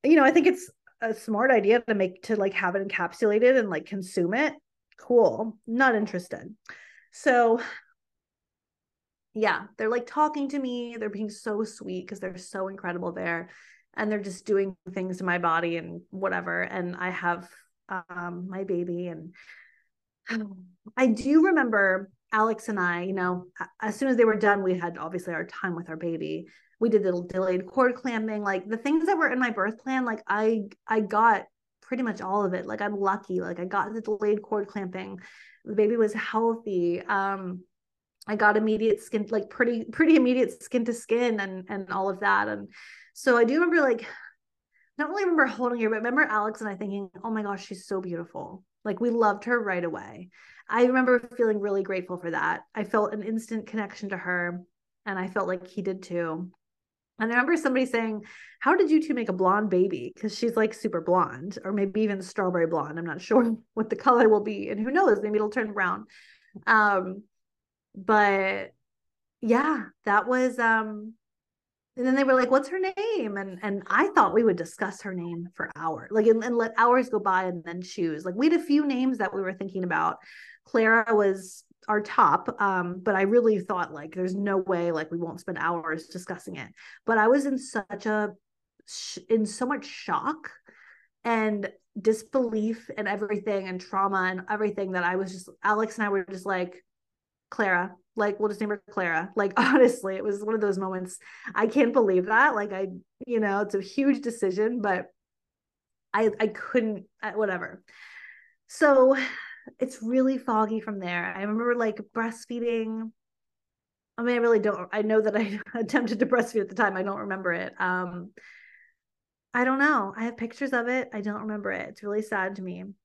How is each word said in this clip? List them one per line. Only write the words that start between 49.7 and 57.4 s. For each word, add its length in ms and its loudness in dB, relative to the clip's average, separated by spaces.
away. 460 -10
I 160 4
remember 340 4
feeling 240 2
really 220 0
grateful 340 -6
for 140 -8
that. 320 -2
I 100 -4
felt 280 0
an 100 -8
instant 440 -6
connection 440 -8
to 60 -4
her, 460 -4
and 120 -4
I 100 -4
felt 200 -2
like 180 -4
he 160 -8
did 200 -4
too. 480 -4
And 120 -2
I 40 0
remember 220 4